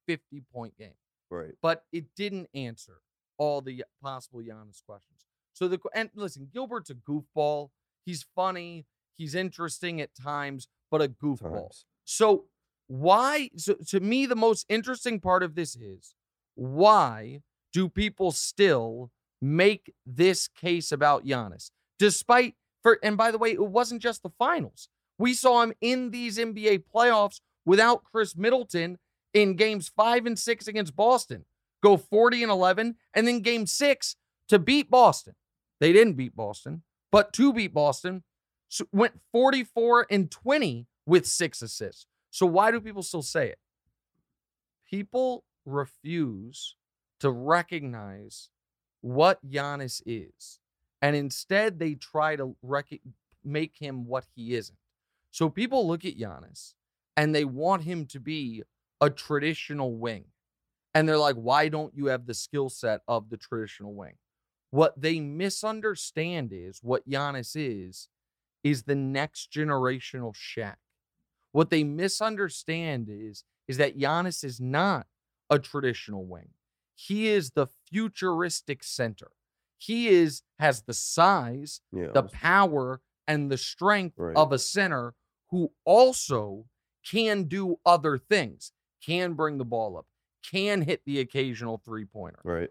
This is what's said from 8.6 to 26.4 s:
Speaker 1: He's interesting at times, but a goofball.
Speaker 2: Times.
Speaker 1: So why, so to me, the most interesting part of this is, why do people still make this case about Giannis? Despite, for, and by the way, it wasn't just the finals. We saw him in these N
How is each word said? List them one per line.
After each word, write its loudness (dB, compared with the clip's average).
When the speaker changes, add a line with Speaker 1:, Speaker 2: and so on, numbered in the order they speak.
Speaker 1:
He's -10
interesting -6
at -10
times, -10
but 2
a 2
goofball. -6
Speaker 2:
Times. -20
Speaker 1:
So 2
why, 2
so -2
to 0
me, 0
the 0
most 2
interesting -4
part 2
of -6
this -6
is, -18
why 4
do 0
people -2
still 0
make 2
this 2
case -4
about 2
Giannis? -6
Despite, 4
for, 6
and 0
by 2
the -4
way, 2
it 0
wasn't 0
just -4
the -12
finals. -2
We 2
saw 6
him 2
in -2
these -8
N -4